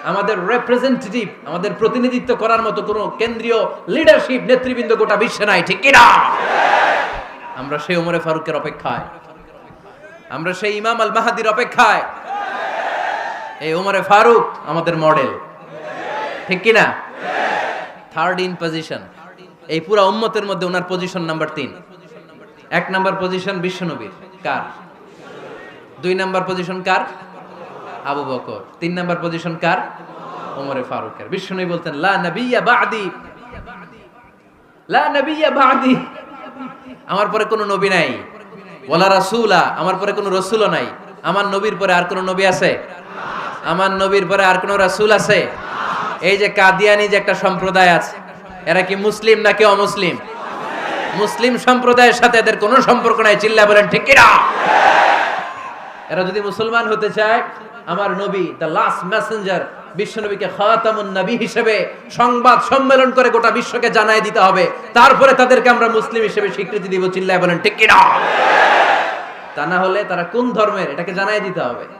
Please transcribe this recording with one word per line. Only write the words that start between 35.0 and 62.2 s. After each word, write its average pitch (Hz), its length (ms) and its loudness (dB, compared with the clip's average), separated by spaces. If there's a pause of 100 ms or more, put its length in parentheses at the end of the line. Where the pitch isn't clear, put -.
নবিয়্যা 285 420 0
বা'দি।" 262 440 4 (1120)
আমার 196 200 0
পরে 208 180 -2
কোনো 214 200 -2
নবী 196 240 0
নাই। 151 280 0 (680)
"ওয়ালা 175 220 2
রাসূলা", 190 500 2
আমার 156 360 -2
পরে 202 160 -4
কোনো 202 180 -4
রাসূলও 190 380 0
নাই। 151 180 -2 (380)
আমার 190 220 0
নবীর 196 340 -2
পরে 185 140 2
আর 175 100 2
কোনো 185 180 -4
নবী 190 240 -2
আছে? 180 320 2 (880)
আমার 185 260 0
নবীর 190 380 0
পরে 196 160 2
আর 185 140 4
কোনো 196 180 -2
রাসূল 190 340 2
আছে? 190 360 2 (760)
এই 190 160 2
যে 202 120 2
কাদিয়ানি 208 580 4
যে 202 100 2
একটা 190 160 0
সম্প্রদায় 185 560 2
আছে, - 280 2 (480)
এরা 175 160 2
কি 185 140 -2
মুসলিম 208 440 2
নাকি 208 260 4
অমুসলিম? 196 520 2 (960)
মুসলিম 220 420 0
সম্প্রদায়ের 247 560 4
সাথে 226 240 2
এদের 214 200 2
কোনো 240 240 4
সম্পর্ক 226 380 2
নাই। 214 160 6
চিল্লা 214 300 4
বলেন, 208 220 6
ঠিক 208 180 -2
কিনা? 254 220 8 (1800)
এরা 170 140 -2
যদি 190 180 -4
মুসলমান 220 500 -2
হতে 208 180 -2
চায়, 214 340 0 (420)
আমার 190 260 -4
নবী, 185 360 -4 (140)
the 156 80 -4
last 196 460 -2
messenger, 202 440 -4 (360)
বিশ্বনবীকে 202 520 -6 (100)
খাতামুন 208 600 0
নবী 190 200 -2
হিসেবে 220 560 -2 (180)
সংবাদ 240 500 4